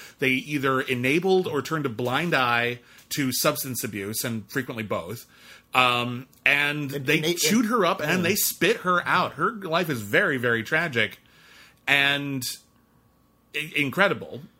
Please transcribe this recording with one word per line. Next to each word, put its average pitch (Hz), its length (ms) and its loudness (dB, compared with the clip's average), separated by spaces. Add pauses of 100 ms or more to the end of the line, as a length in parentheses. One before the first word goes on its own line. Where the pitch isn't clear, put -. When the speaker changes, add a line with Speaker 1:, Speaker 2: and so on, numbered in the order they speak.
(180)
Speaker 1:
They 135 140 2
either 135 500 0
enabled 170 640 2
or 139 160 -2
turned 151 240 -4
a - 20 -2
blind 127 460 -2
eye 120 460 2 (360)
to 131 160 0
substance 135 500 0
abuse, 104 420 -6
and 113 280 -4
frequently 123 320 -4
both. 98 400 -6 (480)
Um, 123 540 2 (180)
and 143 480 2
Speaker 2:
It 139 140 -6
Speaker 1:
they 147 120 4
Speaker 2:
innate-, 170 200 0
Speaker 1:
chewed 226 280 2
her 214 200 2
up 185 160 0
and 165 200 2
Speaker 2:
yeah. 165 60 2
Speaker 1:
they 208 60 2
spit 202 440 0
her 180 300 0
out. 156 240 2
Her 175 220 -2
life 180 340 -2
is 123 140 -2
very, 147 340 2
very 117 260 0
tragic 127 560 0 (680)
and 139 580 0 (1120)
i-, 151 220 -8
incredible. 139 640 0 (180)